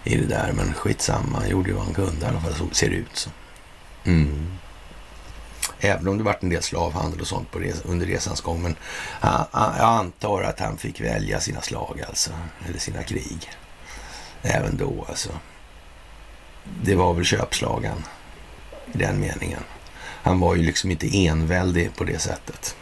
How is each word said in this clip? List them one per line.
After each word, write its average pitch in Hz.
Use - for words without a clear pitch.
I -
det 110
där, 104
men 95
skitsamma, -
han 101
gjorde 95
ju 95
vad 98
han 92
kunde 95
i -
alla 78
fall, 80
så 80
ser -
det 92
ut -
så. -
Mm. 78
Även 95
om 98
det 110
varit 104
en 92
del 82
slavhandel 82
och 82
sånt -
på 90
res-, 90
under 87
resans 90
gång, 85
men, 85
ah, -
ah, -
jag 117
antar 104
att -
han -
fick -
välja 53
sina -
slag -
alltså, -
eller 85
sina 95
krig. -
Även -
då -
alltså. -
Det 95
var 87
väl 87
köpslagan -
i -
den 151
meningen. -
Han 92
var 87
ju 85
liksom 82
inte 90
enväldig 85
på -
det 80
sättet. -